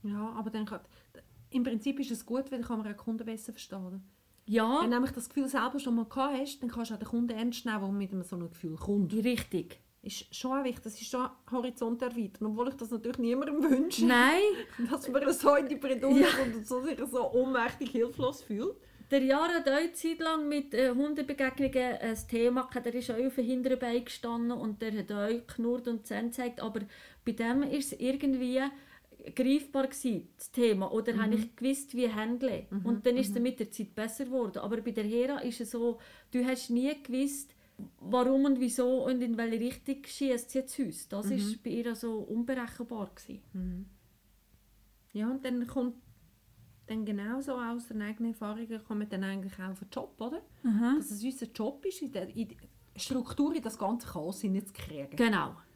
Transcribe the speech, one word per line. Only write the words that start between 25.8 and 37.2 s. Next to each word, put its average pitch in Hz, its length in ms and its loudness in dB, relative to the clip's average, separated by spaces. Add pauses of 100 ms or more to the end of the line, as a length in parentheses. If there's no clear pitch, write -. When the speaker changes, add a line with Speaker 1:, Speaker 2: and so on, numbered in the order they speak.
Speaker 2:
und 226 200 -4
Zähne 226 220 -4
gezeigt. 240 320 -6
Aber 214 180 -4 (440)
bei 233 100 0
dem 233 280 2
ist 277 320 -2
es - 60 -12
irgendwie 262 600 2 (760)
greifbar 269 520 4
gewesen, 240 480 -2
das - 160 -14
Thema. 208 400 4
Oder 226 220 0
Speaker 1:
Mhm. 214 80 0
Speaker 2:
habe 220 140 4
ich 220 200 -2
gewusst, 269 380 -2
wie 240 180 2
handle. 220 600 -2
Speaker 1:
Mhm, 190 160 -4
Speaker 2:
Und 220 180 2
dann 247 120 6
ist 226 120 2
es 202 60 -2
Speaker 1:
mhm. 240 80 2
Speaker 2:
mit 254 160 0
der 208 100 -4
Zeit - 240 -8
besser 220 320 -4
geworden. 240 340 -2
Aber 226 220 -2
bei 233 100 -4
der 220 120 -2
Hera 247 380 2
ist 240 200 -6
es 208 100 -6
so, 233 280 0 (320)
du 247 120 2
hast 254 280 -2
nie 254 200 2 (120)
gewusst, 269 500 -2 (460)